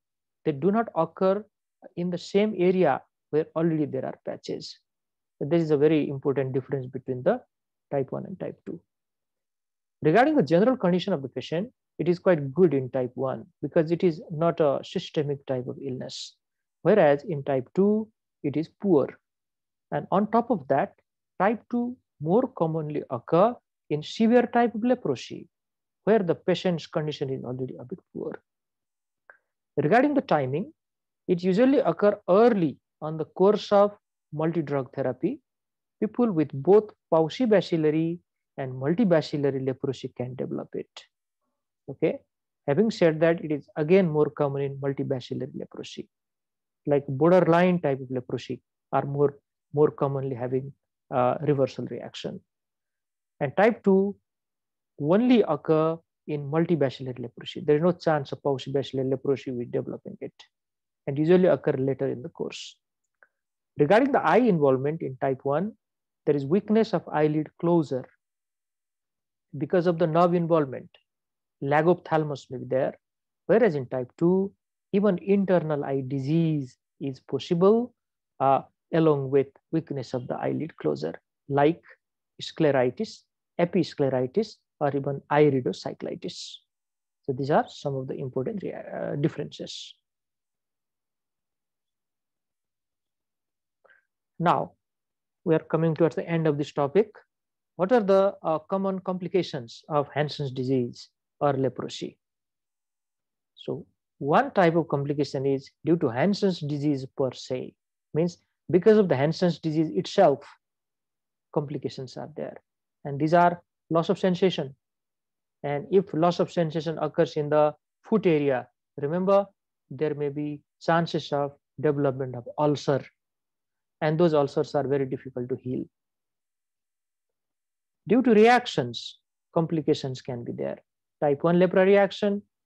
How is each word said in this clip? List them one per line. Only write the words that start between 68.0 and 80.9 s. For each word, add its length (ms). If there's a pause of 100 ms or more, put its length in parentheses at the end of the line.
because 280
of 120
the 80
nerve 280
involvement. 560 (680)
Lag 260
of 180
thalamus 460
may 80
be 80
there, 320 (480)
whereas 300
in 100
type 320
two, 340 (400)
even 260
internal 640
eye 240
disease 680 (220)
is 200
possible, 760 (460)
uh, 220 (320)
along 360
with 180 (220)
weakness 440
of 120
the 100
eyelid 420
closure, 360 (340)